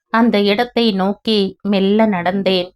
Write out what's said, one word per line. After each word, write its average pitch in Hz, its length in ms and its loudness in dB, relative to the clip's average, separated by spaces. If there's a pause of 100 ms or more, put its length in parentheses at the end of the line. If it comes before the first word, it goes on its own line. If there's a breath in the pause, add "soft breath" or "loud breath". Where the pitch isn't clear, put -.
அந்த 226 320 2
இடத்தை 226 500 0
நோக்கி 196 680 -2
மெல்ல 202 460 2
நடந்தேன். 185 680 -2